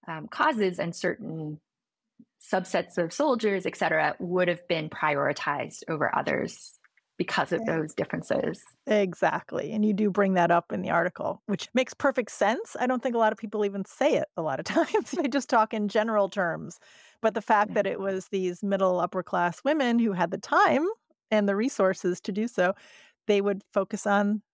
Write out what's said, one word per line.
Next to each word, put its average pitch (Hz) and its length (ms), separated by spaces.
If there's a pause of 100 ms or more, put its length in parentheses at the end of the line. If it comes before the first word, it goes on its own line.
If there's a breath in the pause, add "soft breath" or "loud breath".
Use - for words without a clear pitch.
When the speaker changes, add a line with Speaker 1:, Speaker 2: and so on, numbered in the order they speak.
Speaker 1:
um, 160 220
causes 214 500
and 170 160
certain 160 680 (800)
subsets - 580
of 165 140
soldiers, 220 540
et 175 100
cetera, 156 440
would 180 280
have 175 200
been 156 200
prioritized 143 1000
over 151 280
others - 640 (380)
because - 340
of 180 160
Speaker 2:
Yeah. 165 120
Speaker 1:
those 156 160
differences. - 680 (240)
Speaker 2:
Exactly. 175 840
And 214 120
you 214 80
do 208 160
bring 190 260
that 170 180
up 170 200
in 190 100
the 180 80
article, - 560
which - 280
makes 254 180
perfect 262 380
sense. 240 480
I 247 80
don't 247 160
think 247 140
a - 20
lot 220 140
of 214 60
people 208 260
even 196 200
say 269 300
it - 220
a 175 60
lot 147 180
of 170 60
<laughs> - 360
times. - 80
They 320 180
just 247 220
talk 220 240
in 208 140
general 208 400
terms. 165 500 (420 loud breath)
But 220 140
the 214 80
fact 214 280
Speaker 1:
Yeah. 185 40
Speaker 2:
that 196 140
it 190 100
was 190 300
these 185 340
middle 190 380
upper 175 240
class 175 400
women 269 340
who 226 140
had 175 180
the - 80
time 320 480 (460)
and 208 160
the 196 80
resources 190 640
to - 120
do 214 140
so, 190 280 (520 loud breath)
they 202 140
would 202 220 (100)
focus 196 340
on 202 360 (120)